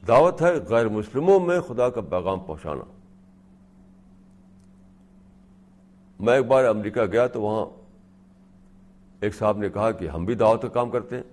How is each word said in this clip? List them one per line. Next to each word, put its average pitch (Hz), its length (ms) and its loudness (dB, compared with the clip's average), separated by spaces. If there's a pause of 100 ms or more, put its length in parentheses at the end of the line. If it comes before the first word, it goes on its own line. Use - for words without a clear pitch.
دعوت 156 340 4
ہے 175 100 4 (160)
غیر 117 200 2
مسلموں 127 520 2
میں 175 200 0
خدا 123 280 -2
کا 123 120 -6
پیغام 90 400 -4
پہنچانا۔ 78 440 -10 (3250)
میں 113 140 4
ایک 131 120 2
بار 131 180 4
امریکہ 107 360 0 (120)
گیا 120 140 4
تو 123 160 -4
وہاں 107 240 -2 (1500)
ایک 104 140 -2
صاحب 107 240 0
نے 104 100 -4
کہا 104 220 -2
کہ 87 180 -8
ہم 82 160 -6
بھی 110 100 -2
دعوت 113 280 4
کا 127 60 -6
کام 120 220 -2
کرتے 120 260 -6
ہیں۔ 127 60 -10 (100)